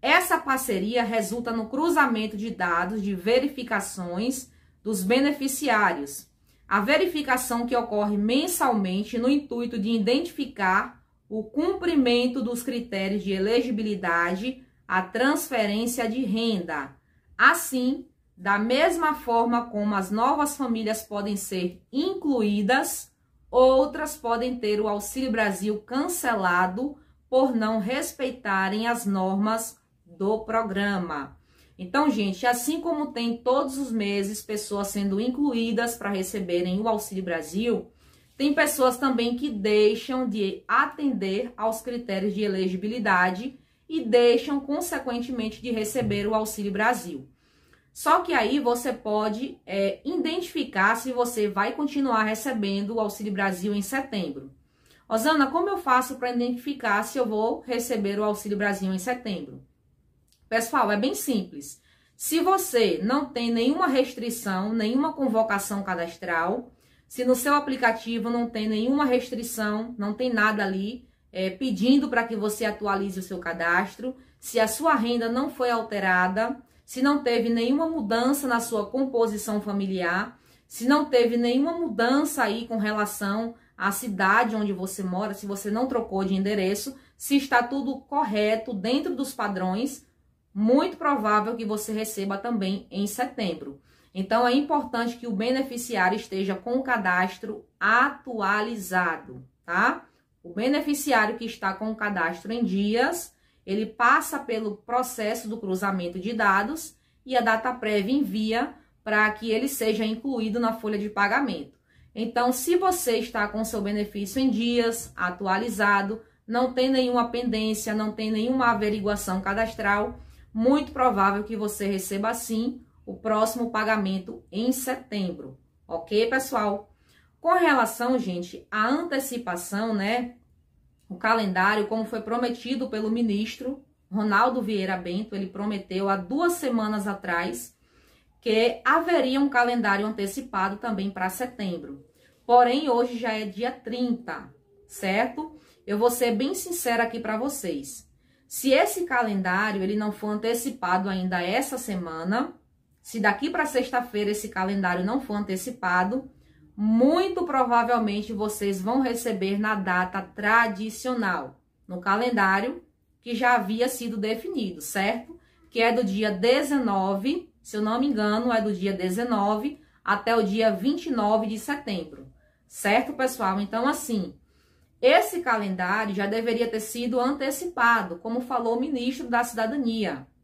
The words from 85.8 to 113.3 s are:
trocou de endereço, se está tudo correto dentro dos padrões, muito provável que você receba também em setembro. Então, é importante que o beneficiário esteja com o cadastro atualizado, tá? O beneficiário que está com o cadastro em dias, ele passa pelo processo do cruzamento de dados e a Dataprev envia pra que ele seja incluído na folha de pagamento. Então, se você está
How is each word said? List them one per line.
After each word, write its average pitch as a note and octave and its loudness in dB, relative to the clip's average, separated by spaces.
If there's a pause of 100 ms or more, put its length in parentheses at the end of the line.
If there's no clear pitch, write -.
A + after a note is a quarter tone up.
trocou G#3+ 0
de F#3+ 0
endereço, G3+ 0 (200)
se - 0
está C4+ 4
tudo C4+ -4
correto G#3+ 0
dentro B3+ 0
dos C4 -4
padrões, G3+ -4 (420)
muito B3 4
provável A3 2
que A3+ -6
você G#3+ -4
receba G#3 -4
também G3 -2
em G3+ -2
setembro. F#3+ -4 (320)
Então, G#3 2
é B3 4
importante B3+ 0
que A#3+ -10
o A3+ -2
beneficiário A#3+ 0
esteja F#3+ -4
com A#3+ -6
o C4 0
cadastro G3 0 (140)
atualizado, G#3 0 (200)
tá? G#3+ 2 (380)
O F3 -16
beneficiário B3+ 2
que A#3 -8
está G3 -4
com G#3+ -6
o - -4
cadastro G3 -4
em A#3+ 0
dias, G#3+ 0 (320)
ele G#3 -2
passa C#4 2
pelo A3 -4
processo A#3+ -2
do A3+ -6
cruzamento F#3 -2
de G3+ -4
dados G#3+ 0 (280)
e B3+ 0
a B3 6
Dataprev A3 0
envia A3 0 (300)
pra G#3+ 4
que A3 -4
ele B3 0
seja A3 0
incluído A3 -2
na A3+ 2
folha G#3+ -4
de G#3 -4
pagamento. G3+ -2 (340)
Então, A#3+ 0
se E4+ 0
você F4+ 2
está A#3 -2